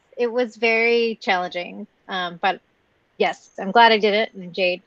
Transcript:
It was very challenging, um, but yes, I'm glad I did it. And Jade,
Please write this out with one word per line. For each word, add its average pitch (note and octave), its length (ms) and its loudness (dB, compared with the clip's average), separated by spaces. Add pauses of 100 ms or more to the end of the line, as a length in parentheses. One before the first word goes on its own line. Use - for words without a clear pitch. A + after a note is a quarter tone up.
(180)
It A#3+ 140 -2
was A#3 260 -4
very A#3 640 0
challenging, F3+ 680 -4 (220)
um, F3+ 320 -8
but F#3+ 180 0 (580)
yes, - 420 -4
I'm G3 120 -6
glad A#3 220 8
I G#3+ 60 2
did G3+ 140 2
it. A3 200 -2
And F3+ 200 -14
Jade, F3+ 340 -2